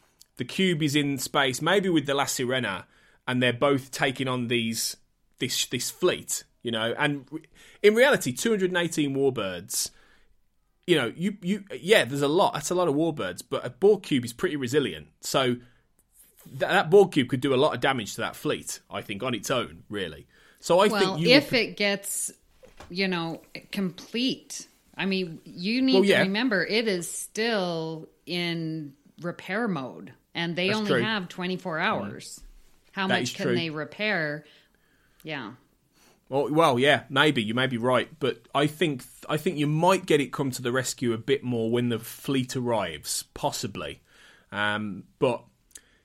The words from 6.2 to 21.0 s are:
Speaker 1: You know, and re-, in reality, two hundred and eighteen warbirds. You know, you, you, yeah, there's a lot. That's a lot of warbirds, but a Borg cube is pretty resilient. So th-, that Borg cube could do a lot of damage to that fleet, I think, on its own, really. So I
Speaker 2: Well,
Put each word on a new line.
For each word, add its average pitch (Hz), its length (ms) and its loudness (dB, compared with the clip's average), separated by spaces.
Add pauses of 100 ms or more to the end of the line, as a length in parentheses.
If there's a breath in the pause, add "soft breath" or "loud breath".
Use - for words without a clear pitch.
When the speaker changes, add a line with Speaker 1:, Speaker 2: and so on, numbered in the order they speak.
Speaker 1:
You 117 100 -6
know, 113 240 -2
and 143 360 -2
re-, 151 100 -10 (400 loud breath)
in 208 120 8
reality, 240 380 6
two 226 180 0
hundred 190 200 2
and 180 60 0
eighteen 160 400 0
warbirds. 110 760 0 (960 soft breath)
You 170 100 6
know, 120 200 0
you, 196 260 -4
you, 190 220 -2 (160)
yeah, 175 240 4
there's 139 180 -4
a 143 60 4
lot. 160 260 2
That's - 160 -4
a 180 60 -2
lot 180 100 2
of 143 80 2
warbirds, 147 540 -2
but - 180 -4
a 123 40 -8
Borg 196 340 4
cube 123 200 0
is 117 80 -8
pretty 160 240 -4
resilient. 117 520 -2 (140)
So 139 220 0 (100)
th-, 120 100 -8 (960 soft breath)
that 160 280 0
Borg 190 220 8
cube 131 200 0
could 131 100 -2
do 139 120 2
a 127 40 2
lot 139 180 4
of 120 60 -6
damage 127 340 0
to - 60 -8
that 104 160 -4
fleet, - 420 -6 (100)
I 95 140 -8
think, 101 220 -8
on 127 100 -2
its 101 160 -6
own, 95 380 -4
really. 87 400 -8 (320 soft breath)
So - 180 4
I 202 80 8
Speaker 2:
Well, 196 300 2